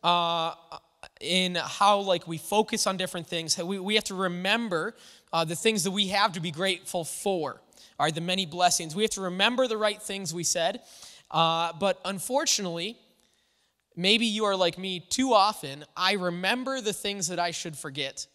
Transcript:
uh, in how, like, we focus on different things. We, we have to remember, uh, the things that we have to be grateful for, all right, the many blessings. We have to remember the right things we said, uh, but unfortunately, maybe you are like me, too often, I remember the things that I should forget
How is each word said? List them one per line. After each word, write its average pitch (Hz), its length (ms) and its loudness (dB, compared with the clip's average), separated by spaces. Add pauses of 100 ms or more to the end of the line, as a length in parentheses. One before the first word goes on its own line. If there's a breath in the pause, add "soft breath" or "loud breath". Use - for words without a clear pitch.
uh, 170 500 2 (640)
in 180 360 0
how, 196 420 4
like, 190 300 0
we 160 100 -6
focus 214 480 0
on 190 100 0
different 180 300 -6
things. 165 320 -2
We, 180 220 -4
we 202 160 0
have 208 80 2
to 196 100 -6
remember, 185 800 -2 (380 loud breath)
uh, 165 120 2
the 160 120 -4
things 220 260 2
that 196 80 0
we 196 160 0
have 202 280 2
to 185 60 -6
be 165 120 -4
grateful 175 520 -2
for, 165 560 -4 (380 loud breath)
all 147 80 2
right, 151 80 0
the 165 60 -4
many 185 260 -2
blessings. 170 480 2
We 208 80 0
have 214 80 2
to 196 120 -6
remember 208 440 2
the 220 100 -2
right 208 240 0
things 196 320 -8
we 170 120 -6
said, 170 360 0 (520 loud breath)
uh, 165 400 2
but 185 320 0
unfortunately, 196 920 -2 (1000)
maybe 208 280 6
you 214 200 2
are 196 120 2
like 180 220 2
me, 185 220 -4
too 254 340 0
often, 170 500 2 (120)
I 185 160 2
remember 202 680 -2
the 208 120 -2
things 202 360 -4
that 175 120 -4
I 175 100 0
should 160 260 -8
forget 139 580 -8